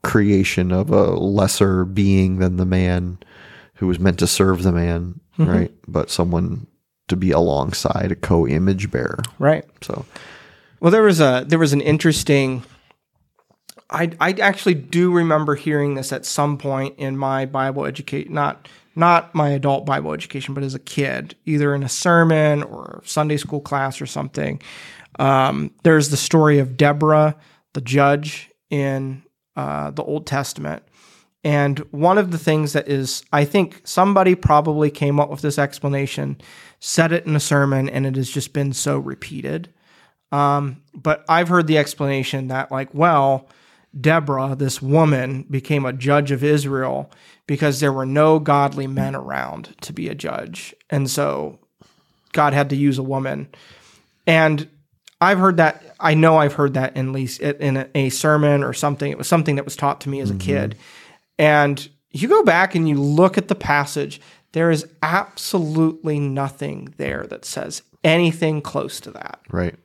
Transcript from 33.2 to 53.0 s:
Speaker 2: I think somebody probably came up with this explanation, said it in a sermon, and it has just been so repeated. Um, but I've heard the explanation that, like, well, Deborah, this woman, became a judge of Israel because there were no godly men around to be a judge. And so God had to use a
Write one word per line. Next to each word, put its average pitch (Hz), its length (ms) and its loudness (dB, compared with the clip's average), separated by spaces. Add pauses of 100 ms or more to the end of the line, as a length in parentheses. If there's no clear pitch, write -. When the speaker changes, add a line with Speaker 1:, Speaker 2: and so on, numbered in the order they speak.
Speaker 2:
I 147 120 4
think 180 400 0
somebody 185 500 4
probably 151 560 2
came 143 300 0
up 143 100 0
with 139 120 -10
this 147 160 -2
explanation, 139 840 -4 (400)
said 165 320 0
it - 140 -2
in 156 100 0
a 143 40 2
sermon, 139 480 0
and 135 180 -4
it 135 100 -4
has 131 140 -4
just - 240 -8
been 139 180 -2
so 139 260 -4
repeated. 139 720 -10 (640)
Um, 143 500 0 (120)
but 156 340 -4
I've 165 200 4
heard 175 180 2
the 156 120 2
explanation 139 680 -4
that, 131 240 -6
like, 135 220 -6
well, 143 520 2 (540)
Deborah, 139 560 0
this 135 260 -4
woman, 135 680 2
became 139 340 -2
a 127 80 -4
judge 139 400 0
of 131 100 -2
Israel 139 680 -2 (360)
because 139 320 0
there 139 140 2
were 131 140 -4
no 151 340 4
godly 143 460 0
men 135 280 -4
around 92 680 -8
to - 100 -14
be - 160 -8
a - 60 -8
judge. - 600 -10 (160)
And 139 200 -2
so 143 480 -4 (760)
God 147 220 0
had 139 160 -2
to 143 60 -2
use 139 220 0
a 135 60 -6